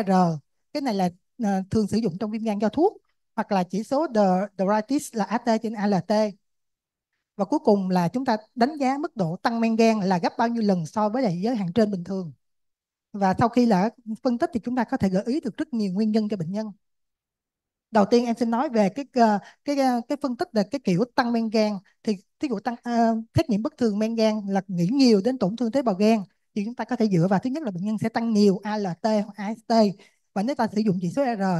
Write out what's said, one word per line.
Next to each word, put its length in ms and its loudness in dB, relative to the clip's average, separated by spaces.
R, 40 -2
cái 80 -4
này 140 -2
là, 160 0
ờ, 260 0
thường 180 0
sử 100 -2
dụng 200 -2
trong 120 -6
viêm 140 -8
gan 140 -2
do 100 0
thuốc, 280 2
hoặc 160 -4
là 100 2
chỉ 200 -4
số 320 -2
the, 80 4
the 120 2
trên 140 -6
A 140 -4
L 80 2
T. 40 0
Và 80 -2
cuối 140 0
cùng 320 2
là 180 2
chúng 160 -4
ta 120 0
đánh 220 0
giá 220 -2
mức 180 -6
độ 200 -4
tăng 240 -2
men 160 0
gan 240 4
là 180 0
gấp 200 -2
bao 100 2
nhiêu 140 -2
lần 240 0
so 220 -2
với 140 -2
lại 200 -2
giới 140 -2
hạn 160 -4
trên 180 2
bình 140 -6
thường. 280 -8
Và 260 0
sau 100 4
khi 180 4
là 240 4
phân 160 0
tích 160 -2
thì 60 -2
chúng 160 -4
ta 80 0
có 120 -2
thể 120 0
gợi 180 0
ý 140 -2
được 160 -8
rất 180 -6
nhiều 180 -2
nguyên 200 0
nhân 160 0
cho 80 -4
bệnh 160 -8
nhân. 200 -8
Đầu 180 4
tiên 160 4
em 100 -2
xin 140 -2
nói 180 -2
về 200 2
cái, 160 -6
ờ, 240 4
cái, 120 -2
ờ, 320 0
cái 140 -4
phân 140 -4
tích 160 -6
về 180 2
cái 140 -6
kiểu 200 2
tăng 180 0
men 180 -2
gan. 220 2
Thì 140 -2
thí 80 -4
dụ 120 -4
tăng, 220 -6
ờ, 340 2
xét 160 0
nghiệm 120 0
bất 160 -6
thường 200 0
men 160 -2
gan 320 0
là 220 -2
nghĩ 240 0
nhiều 320 6
đến 140 -2
tổn 180 -2
thương 160 -4
tế 100 0
bào 120 0
gan. 240 4
Thì 100 -2
chúng 100 -8
ta 100 -8
có 120 -6
thể 120 0
dựa 220 2
vào 80 4
thứ 120 -2
nhất 120 -6
là 80 -6
bệnh 140 -8
nhân 140 -4
sẽ 100 -4
tăng 240 -2
nhiều 300 4
A 160 -6
L 80 -4
T 20 -6
hoặc 320 0
A 180 -8
S 120 -12
T. 60 -2
Và 80 -2
nếu 120 -2
ta 180 -2
sử 80 0
dụng 220 0
chỉ 80 -2
số 140 -2
R 180 -2